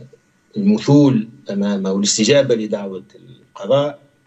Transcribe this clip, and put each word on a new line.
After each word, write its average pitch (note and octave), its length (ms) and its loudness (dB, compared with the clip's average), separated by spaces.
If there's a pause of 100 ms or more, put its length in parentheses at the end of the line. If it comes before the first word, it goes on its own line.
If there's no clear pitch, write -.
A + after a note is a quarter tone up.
(560)
المثول A2 720 2 (220)
أمام، G2+ 360 -4
أو F#2+ 120 -2
الاستجابة C3 560 2
لدعوة G#2 500 -8 (100)
القضاء - 840 -6 (280)